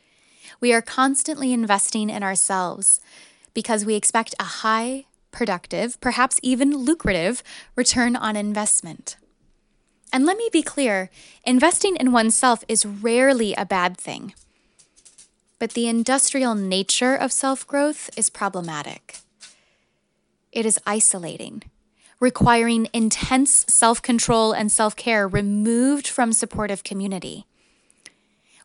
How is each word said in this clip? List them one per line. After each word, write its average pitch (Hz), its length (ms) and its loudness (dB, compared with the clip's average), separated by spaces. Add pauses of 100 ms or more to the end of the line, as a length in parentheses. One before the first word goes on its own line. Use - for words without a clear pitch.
(600)
We 240 140 4
are 226 80 4
constantly 269 720 0
investing 214 560 0
in 208 120 -6
ourselves 190 800 0 (540)
because 220 320 -2
we 214 80 0
expect 226 440 -2
a 202 60 -6
high, 226 600 -4 (240)
productive, 202 720 -6
perhaps 247 400 0
even 262 340 2
lucrative 240 640 0 (320)
return 240 420 0
on 214 200 -4
investment. 208 800 -4 (960)
And 262 140 4
let 381 100 2
me 453 160 -4
be 320 100 4
clear, 202 460 -2 (360)
investing 320 520 4
in 254 160 2
oneself 226 560 2
is 220 160 0
rarely 226 680 2
a - 100 -4
bad 180 320 0
thing. - 380 -14 (1200)
But 226 140 -6
the 233 160 -2
industrial 254 680 0
nature 196 600 0
of 262 180 -2
self-growth 285 800 -2
is 226 140 -2
problematic. 170 920 -8 (1300)
It 226 140 -4
is 214 200 2
isolating, 196 760 -2 (580)
requiring 233 720 4
intense 233 760 2
self-control 226 880 2
and 214 180 -2
self-care 214 560 0
removed 214 840 0
from 226 260 0
supportive 208 500 -4
community. 190 640 -8 (1200)